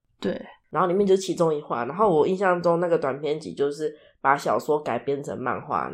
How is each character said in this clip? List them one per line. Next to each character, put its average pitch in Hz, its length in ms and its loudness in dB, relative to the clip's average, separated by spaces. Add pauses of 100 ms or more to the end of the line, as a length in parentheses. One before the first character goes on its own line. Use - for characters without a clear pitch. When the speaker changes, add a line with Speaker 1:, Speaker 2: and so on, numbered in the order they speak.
(200)
Speaker 1:
对。 - 220 -4 (280)
Speaker 2:
然 151 120 0
后 185 60 4
里 175 60 0
面 202 140 2
就 190 80 6
是 190 60 0
其 175 120 -4
中 160 220 2
一 151 40 -4
话， 120 260 -4
然 139 100 -6
后 202 180 4
我 151 140 6
印 185 100 0
象 180 240 2
中 170 180 2
那 175 80 0
个 165 100 2
短 139 220 -2
篇 151 200 -4
集 90 140 -12
就 143 180 0
是 151 220 -6 (280)
把 139 160 4
小 117 220 0
说 151 200 0
改 123 200 -4
编 139 240 -4
成 - 180 -8
漫 120 180 -4
画， 78 340 -4